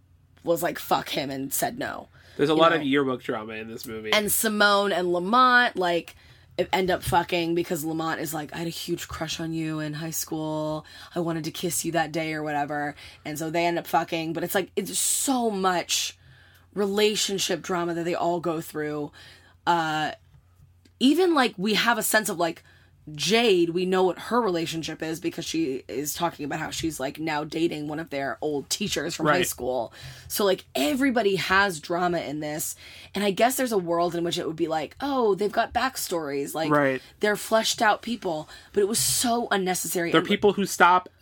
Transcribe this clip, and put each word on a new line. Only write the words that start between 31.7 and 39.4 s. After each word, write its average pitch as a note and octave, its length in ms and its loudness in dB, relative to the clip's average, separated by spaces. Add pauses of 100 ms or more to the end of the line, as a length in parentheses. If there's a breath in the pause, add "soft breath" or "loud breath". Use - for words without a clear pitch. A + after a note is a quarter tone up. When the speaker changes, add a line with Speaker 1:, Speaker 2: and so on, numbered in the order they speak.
Speaker 1:
drama F3 380 0
in C#3 200 -6
this. D3+ 380 -6 (360 loud breath)
And F#3+ 100 -2
I G#3 80 4
guess A3 260 2
there's B3+ 160 0
a G#3 40 2
world E3+ 380 0
in E3+ 80 -2
which E3+ 140 -2
it E3 100 -4
would D#3+ 80 -4
be E3 140 -2
like, D#3 320 -4
"Oh, B3+ 340 2
they've G3 160 0
got A3 220 -2
backstories. D#3+ 840 -2
Like, D#3 160 0
Speaker 2:
Right. C3+ 300 4 (180 loud breath)
Speaker 1:
they're G#3 160 2
fleshed A3 460 0
out G#3+ 200 4
people." F3+ 460 -6 (240 loud breath)
But G3+ 100 2
it G3 60 4
was A3+ 120 0
so A#3+ 520 0